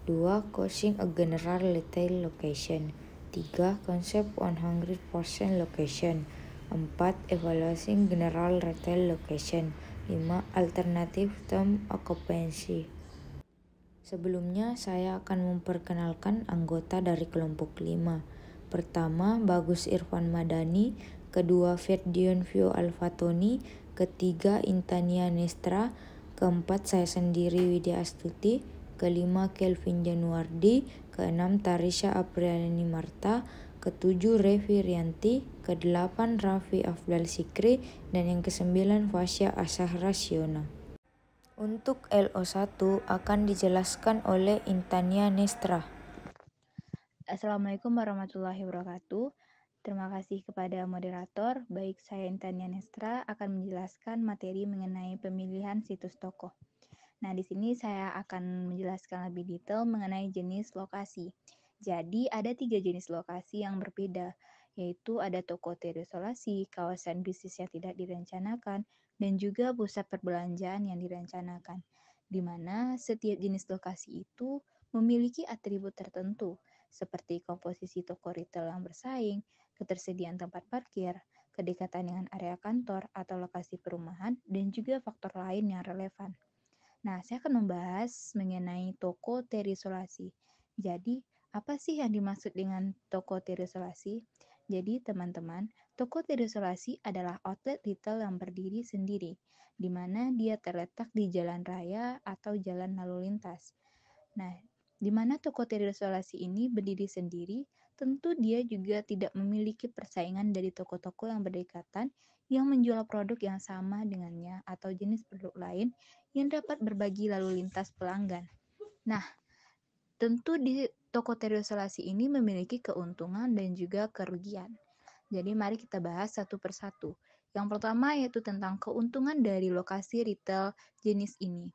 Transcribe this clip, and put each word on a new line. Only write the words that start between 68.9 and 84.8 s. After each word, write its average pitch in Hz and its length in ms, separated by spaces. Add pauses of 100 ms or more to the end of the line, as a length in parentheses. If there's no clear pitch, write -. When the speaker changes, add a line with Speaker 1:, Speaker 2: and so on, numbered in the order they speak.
Speaker 2:
dan 196 240
juga 226 320
pusat 208 400
perbelanjaan 185 800
yang 175 80
direncanakan, 175 800 (480)
di 185 80
mana 185 640
setiap 214 400
jenis 190 240
lokasi 185 560
itu 269 400 (320)
memiliki 240 560
atribut 196 480
tertentu, 185 640 (320)
seperti - 480
komposisi 180 640
toko 180 240
retail 165 400
yang 180 160
bersaing, 208 560 (320)
ketersediaan 180 640
tempat 180 320
parkir, 185 480 (320)
kedekatan 180 640
dengan 185 160
area 180 320
kantor 214 480
atau 185 320
lokasi 180 400
perumahan, 175 640
dan 196 240
juga 254 320